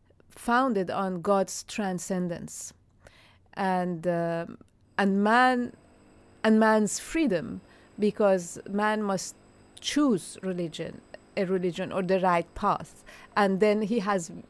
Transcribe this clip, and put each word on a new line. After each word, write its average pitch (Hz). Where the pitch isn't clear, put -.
founded 233
on 185
God's 196
transcendence 180
and, 180
uh, 170
and 196
man, 247
and 220
man's 220
freedom, 190
because 196
man 214
must 196
choose 269
religion, 175
a 202
religion 180
or 190
the 185
right 175
path, -
and 190
then 208
he 220
has, 190